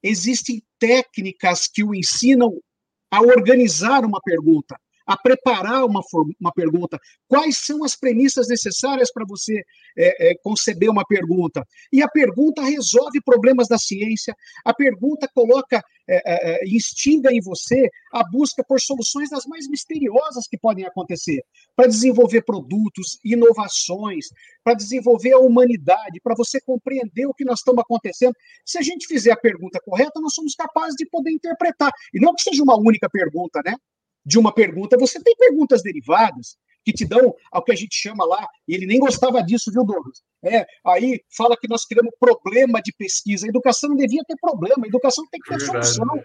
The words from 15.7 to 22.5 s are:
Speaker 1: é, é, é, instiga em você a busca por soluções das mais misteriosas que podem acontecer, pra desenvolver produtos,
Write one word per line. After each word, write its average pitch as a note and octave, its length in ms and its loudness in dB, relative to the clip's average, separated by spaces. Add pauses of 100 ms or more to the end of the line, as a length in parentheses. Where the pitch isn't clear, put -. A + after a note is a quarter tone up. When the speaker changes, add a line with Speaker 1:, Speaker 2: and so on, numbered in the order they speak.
Speaker 1:
é, F#3 80 0
é, E3+ 480 -2
é, G3 40 -8
instiga C4 680 0
em A3+ 80 0
você G#3+ 480 0 (240)
a A#3 160 0
busca C4 340 -2
por C4+ 160 0
soluções C#4 500 -6
das C#4 160 -10
mais D4 240 -14
misteriosas C#4 800 -4
que G#3+ 100 -12
podem G3 280 -4
acontecer, E3+ 580 -8 (320)
pra B3+ 120 6
desenvolver A3+ 560 2
produtos, F#3+ 840 -6